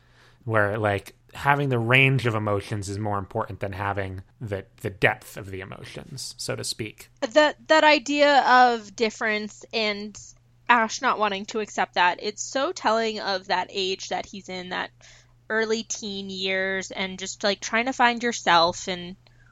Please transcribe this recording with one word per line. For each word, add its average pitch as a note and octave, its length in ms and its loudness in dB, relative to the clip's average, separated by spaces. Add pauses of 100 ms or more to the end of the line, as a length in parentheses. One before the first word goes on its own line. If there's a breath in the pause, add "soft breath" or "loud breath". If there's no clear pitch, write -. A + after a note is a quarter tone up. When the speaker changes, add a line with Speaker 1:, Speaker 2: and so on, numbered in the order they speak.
(440 soft breath)
Speaker 1:
where, G#2+ 340 2
like, G#2 360 0 (200)
having C#3+ 340 0
the B2+ 100 2
range B2+ 480 6
of A2+ 80 2
emotions G#2 540 -2
is G2+ 100 -6
more G#2 200 -2
important G2 420 -6
than G2 120 -6
having G2 500 -4 (180)
the, G2+ 240 -6 (180)
the G#2+ 80 -4
depth - 460 -2
of G2 140 -12
the F#2+ 100 -10
emotions, - 800 -14
so - 180 -6
to B2+ 80 -10
speak. - 440 -10 (240)
Speaker 2:
That, D4+ 240 4 (120)
that D#4 160 6
idea C#4+ 580 6
of A#3+ 540 4
difference G#3+ 760 -4
and G#3 460 -4 (500)
Ash A3+ 340 2
not A#3+ 160 0
wanting G3+ 280 -2
to A3+ 140 -6
accept G#3 340 -4
that, F3+ 280 2
it's - 200 -8
so C#4 300 -2
telling A3 480 0
of F#3+ 280 -4
that F3+ 220 -2
age F#3+ 380 -4
that - 180 -6
he's G3 220 -16
in, F3+ 220 -10
that F3+ 200 -6 (600 soft breath)
early A3 320 0
teen G3 480 -10
years, F#3+ 600 -2
and F#3+ 280 -8
just, - 260 -10
like, G3+ 160 0
trying A3+ 260 -2
to C4+ 60 -2
find A#3+ 300 0
yourself F3 640 2
and F3+ 280 -8 (360 soft breath)